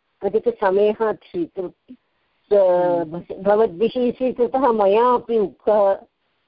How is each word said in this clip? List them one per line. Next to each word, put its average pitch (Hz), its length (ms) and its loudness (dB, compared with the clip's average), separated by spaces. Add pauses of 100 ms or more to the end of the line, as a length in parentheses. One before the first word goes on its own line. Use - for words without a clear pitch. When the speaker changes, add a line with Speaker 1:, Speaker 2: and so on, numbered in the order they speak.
(240)
Speaker 1:
अधिकसमयः 208 880 0
स्वीकृत्य, - 1400 -8
Speaker 2:
हम्म। 175 840 0
Speaker 1:
भवद्भिः 214 680 0
स्वीकृतः, 247 460 -2
मया 226 560 2
अपि 233 240 -2
उक्तः, 202 540 0 (560)